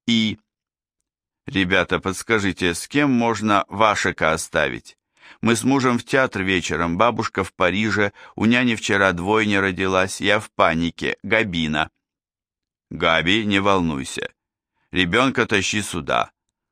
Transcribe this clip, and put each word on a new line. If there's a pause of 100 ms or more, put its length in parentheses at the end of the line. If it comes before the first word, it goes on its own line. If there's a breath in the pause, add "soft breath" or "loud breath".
И. (1080)
Ребята,
подскажите,
с
кем
можно
Вашика
оставить? (440 loud breath)
Мы
с
мужем
в
театр
вечером,
бабушка
в
Париже, (220 loud breath)
у
няни
вчера
двойня
родилась,
я
в
панике.
Габина. (1000)
Габи,
не
волнуйся. (580)
Ребёнка
тащи
сюда. (400)